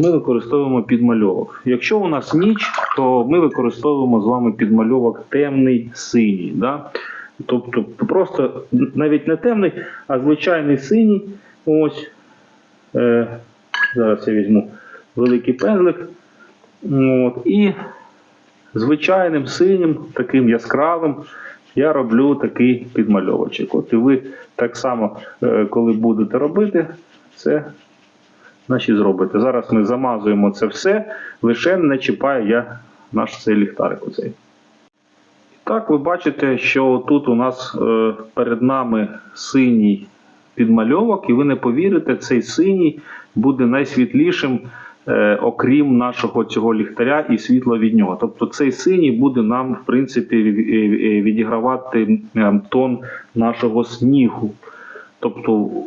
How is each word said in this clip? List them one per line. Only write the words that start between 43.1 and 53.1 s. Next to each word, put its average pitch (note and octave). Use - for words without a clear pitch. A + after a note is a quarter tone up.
буде B2+
найсвітлішим, C3
е, G#2+
окрім C3
нашого A#2+
цього A2
ліхтаря B2
і A#2
світла B2
від A2+
нього. F#2
Тобто A2+
цей C#3
синій E3+
буде B2
нам, B2
в -
принципі, B2
ві-, A2
е, G#2+
е, G#2
відігравати, A2
е, G#2
тон B2+